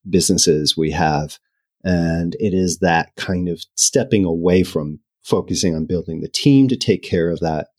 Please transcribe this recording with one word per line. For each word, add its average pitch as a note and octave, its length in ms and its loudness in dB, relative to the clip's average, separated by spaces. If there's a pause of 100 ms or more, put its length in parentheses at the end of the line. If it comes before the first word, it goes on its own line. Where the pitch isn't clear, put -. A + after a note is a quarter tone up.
businesses E2+ 680 2
we D#2+ 140 0
have. D2+ 480 -2 (460)
And E2+ 560 0
it G#2 120 -2
is F2+ 260 0
that E2+ 380 0
kind F2+ 320 -4
of E2+ 160 -8 (120)
stepping A2 480 0
away F2 400 2
from D2+ 360 -6 (220)
focusing F2+ 520 -2
on D#2 120 -4
building E2 340 -6
the D2+ 80 -8
team C3+ 400 4
to B2 80 0
take - 260 0
care E2+ 280 0
of D#2+ 100 -4
that D#2+ 280 -2 (100)